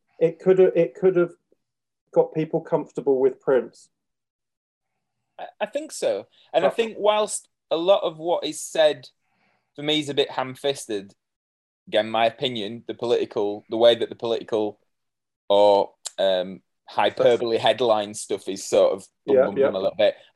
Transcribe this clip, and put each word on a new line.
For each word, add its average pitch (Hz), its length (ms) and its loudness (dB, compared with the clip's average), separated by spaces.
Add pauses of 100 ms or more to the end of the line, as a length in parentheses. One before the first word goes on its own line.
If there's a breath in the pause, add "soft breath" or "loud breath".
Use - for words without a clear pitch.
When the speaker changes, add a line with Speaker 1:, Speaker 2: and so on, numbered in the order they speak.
(180)
Speaker 1:
it 165 220 0
could 185 180 4
have, 185 160 6
it 170 220 0
could 185 180 2
have 175 160 2 (840)
got 165 180 2
people 156 300 -4
comfortable 143 580 -2
with 131 200 0
Prince. - 500 -2 (1500)
Speaker 2:
I, 170 80 -14 (140)
I 214 60 -2
think 294 260 -8
so, - 340 -4 (260 soft breath)
and 165 120 2
I 190 40 4
Speaker 1:
But - 80 -4
Speaker 2:
think 226 220 -2
whilst 208 500 -2 (220)
a 156 60 -2
lot 180 280 2
of 160 140 -4
what 165 260 -4
is 156 160 -8
said 151 480 0 (680)
for 147 80 -14
me 151 180 0
is 139 80 -8
a 143 60 -6
bit 135 160 0
ham-fisted, 131 840 -6 (760)
again, 107 220 0
my 113 160 2
opinion, 117 600 -6
the - 80 -10
political, 107 760 -2
the 113 60 -6
way 117 180 6
that 113 140 -4
the 107 80 -12
political 107 640 -4 (680)
or, 101 440 4 (260)
um, 92 420 -2 (280)
hyperbole 117 680 0
headline 110 560 0
stuff - 340 -8
is 98 160 -8
sort 98 280 2
of 95 120 -8 (220)
bum, 135 100 2
Speaker 1:
Yeah, 131 100 6
Speaker 2:
bum, 98 120 -6
Speaker 1:
yeah. 135 80 2
Speaker 2:
bum - 80 -2
a 95 60 -4
little 185 160 -4
bit. 104 180 2 (220 soft breath)